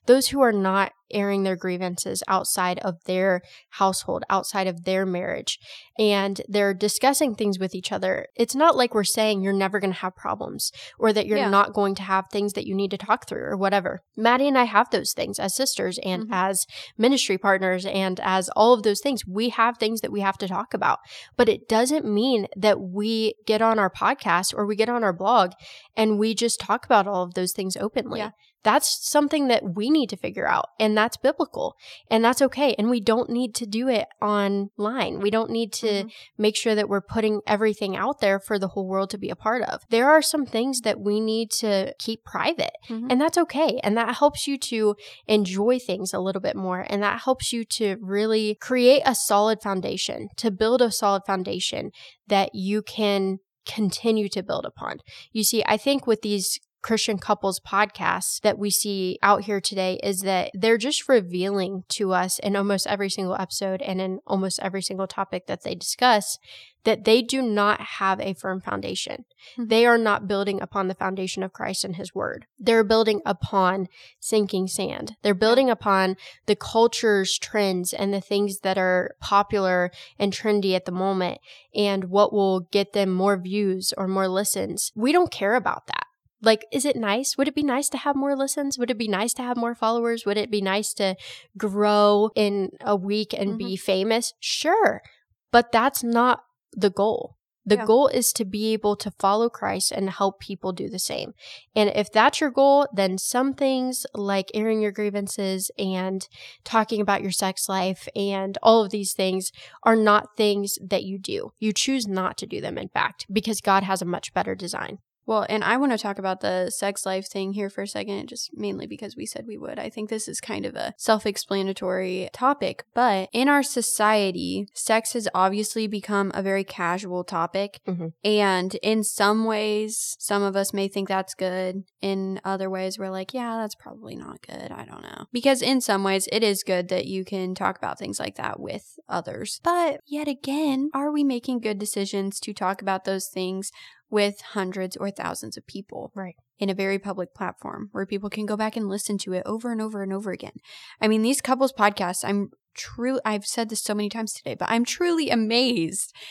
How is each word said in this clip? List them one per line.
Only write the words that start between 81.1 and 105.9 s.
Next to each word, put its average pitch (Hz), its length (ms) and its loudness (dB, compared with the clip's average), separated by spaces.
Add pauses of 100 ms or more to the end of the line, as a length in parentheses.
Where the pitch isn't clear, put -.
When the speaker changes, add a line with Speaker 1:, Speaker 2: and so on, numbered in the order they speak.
Speaker 1:
and 202 300 0
what 196 280 4
will 190 380 2
get 202 220 0
them 196 180 2
more 190 260 4
views 190 640 -2
or 190 80 -2
more 190 220 0
listens. 190 640 -2
We 226 160 0
don't 359 220 4
care 202 240 0
about - 320 -4
that. - 160 -4 (360)
Like, 220 300 4
is 269 140 -2
it 285 100 2
nice? 226 420 -2
Would 277 120 2
it 277 80 -2
be 294 80 0
nice 277 240 0
to 269 100 -6
have 285 160 0
more 277 220 0
listens? 269 420 -2
Would 240 140 0
it 220 40 -6
be 220 120 -2
nice 208 260 0
to 254 80 -8
have 247 140 -2
more 233 180 -2
followers? 233 500 0
Would 202 140 0
it 214 140 -4
be 208 100 0
nice 196 320 0
to 190 220 0 (400)
grow 208 800 4
in 202 360 2 (100)
a 208 160 2
week 202 400 -2
and 202 220 -2
be 190 160 -4
Speaker 2:
Mm-hmm. - 0 - (100)
Speaker 1:
famous? 220 560 0
Sure. - 600 2 (480)
But 240 220 6
that's 233 320 2
not 233 360 2 (320)
the 196 180 2
goal. - 440 -2 (320)
The 208 100 4
Speaker 2:
Yeah. 226 100 0
Speaker 1:
goal 240 200 8
is - 280 2
to 226 100 -2
be 214 280 -2
able 208 240 2
to 202 140 -6
follow 214 400 2
Christ 196 400 -2
and 190 200 -2
help 196 280 -2
people 190 340 -8
do - 160 -6
the 185 120 -8
same. - 320 -6 (420)
And 208 180 4
if 208 200 0
that's 233 280 4
your 294 100 2
goal, 277 440 6
then 190 240 0
some 262 340 0
things 262 640 -2
like 196 400 -2
airing 220 260 0
your 208 120 0
grievances 196 840 -4
and 190 500 -2 (380)